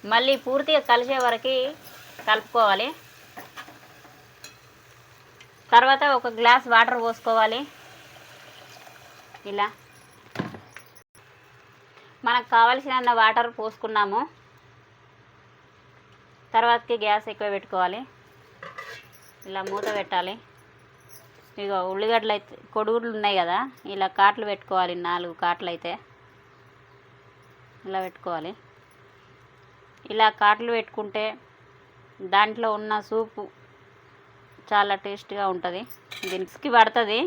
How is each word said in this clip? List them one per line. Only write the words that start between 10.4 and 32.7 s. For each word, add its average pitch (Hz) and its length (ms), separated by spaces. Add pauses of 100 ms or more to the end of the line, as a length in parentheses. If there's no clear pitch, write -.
మనకు 240 280
కావలసినంత 254 680
వాటర్ 226 300 (100)
పోసుకున్నాము. 220 600 (2250)
తర్వాతకి 233 500
గ్యాస్ 214 300
ఎక్కువ 208 200
పెట్టుకోవాలి, 190 460 (1500)
ఇలా 190 200
మూత 202 160 (120)
పెట్టాలి. 185 360 (1300)
ఇగో 196 160 (140)
ఉల్లిగడ్డలు 220 420
అయితే, - 200 (200)
కొడుగుడ్లు 226 420
ఉన్నాయి 208 220
కదా, 175 180 (380)
ఇలా 196 120 (120)
కాట్లు 208 320
పెట్టుకోవాలి, 185 440 (140)
నాలుగు 175 340
కాట్లు 175 300
అయితే 170 180 (2000)
ఇలా 190 180
పెట్టుకోవాలి. 175 480 (1600)
ఇలా 220 160 (140)
కాట్లు 214 340
పెట్టుకుంటే 214 480 (1080)
దాంట్లో 220 340 (100)